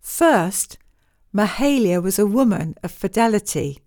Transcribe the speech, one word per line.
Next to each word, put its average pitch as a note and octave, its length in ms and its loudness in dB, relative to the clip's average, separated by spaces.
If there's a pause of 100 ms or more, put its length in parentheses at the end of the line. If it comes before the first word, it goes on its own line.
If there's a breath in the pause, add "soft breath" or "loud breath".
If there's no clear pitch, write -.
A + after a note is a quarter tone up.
First, G#3+ 760 0 (560)
Mahalia G#3 680 2
was F#3 160 -2
a G#3+ 80 4
woman G3+ 560 0
of F3 80 -8
fidelity. G3 960 -2